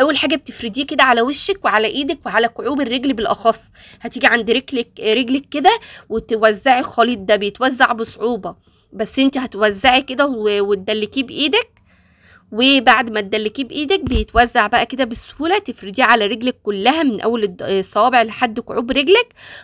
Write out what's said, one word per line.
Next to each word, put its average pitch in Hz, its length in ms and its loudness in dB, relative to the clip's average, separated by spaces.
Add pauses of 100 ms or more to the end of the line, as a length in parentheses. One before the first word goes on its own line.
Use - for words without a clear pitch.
اول 285 160 4
حاجه 277 200 0
بتفرديه 240 500 -8
كده 277 180 2
على 233 180 4
وشك 277 420 -4
وعلى 220 220 2
ايدك 277 400 -4
وعلى 226 220 0
كعوب 254 320 -6
الرجل 254 320 -2
بالاخص. 220 480 -2 (400)
هتيجي 247 260 -4
عند 226 240 0
رجلك، 240 500 -4
رجلك 247 480 0
كده 359 300 2 (300)
وتوزعي 220 680 0
الخليط 240 400 -2
ده، 202 180 2
بيتوزع 233 560 0
بصعوبه، 220 640 -6 (360)
بس 214 260 -6
انت 269 200 4
هتوزعي 226 640 0
كده 262 240 -2
و-، 214 340 0
وتدلكيه 208 640 -2
بايدك. 294 480 -2 (840)
وبعد 247 580 4
ما 214 100 -2
تدلكيه 214 440 -4
بايدك 302 360 -2
بيتوزع 240 680 0
بقى 233 200 0
كده 262 180 -4
بسهوله. 302 540 -4
تفرديه 233 460 -4
على 220 220 4
رجلك 240 360 -2
كلها 214 400 0
من 233 180 0
اول 226 240 0
الد-، 180 180 -6
الصوابع 220 600 2
لحد 226 380 -2
كعوب 233 300 -6
رجلك، 349 440 2 (300)